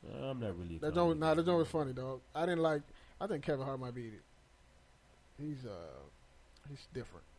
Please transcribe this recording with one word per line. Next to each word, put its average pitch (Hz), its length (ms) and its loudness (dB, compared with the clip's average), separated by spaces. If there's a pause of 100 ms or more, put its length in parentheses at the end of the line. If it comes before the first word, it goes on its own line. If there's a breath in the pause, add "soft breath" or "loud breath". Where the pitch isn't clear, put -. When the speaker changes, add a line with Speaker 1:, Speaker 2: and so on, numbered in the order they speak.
(180)
Speaker 1:
I'm 135 220 -4
not 101 180 -2
really 85 200 -6
a - 20 -6
Speaker 2:
That 151 140 -2
Speaker 1:
comedy - 20 2
Speaker 2:
joint, 165 240 4
nah, 160 140 6
that 165 80 4
Speaker 1:
guy. 160 60 4
Speaker 2:
joint 175 120 6
was 156 80 4
funny, 147 240 0
dog. 131 300 -6 (120)
I 156 120 2
didn't 175 160 2
like. 156 220 4 (360 loud breath)
I 196 80 -2
think 160 160 0
Kevin 135 220 2
Hart 135 160 -4
might 123 120 -6
beat 117 200 -8
it. 98 80 -16 (1160)
He's, 139 280 -6
uh, 117 40 -8 (1000)
he's 139 240 -14
different. - 320 -10 (140)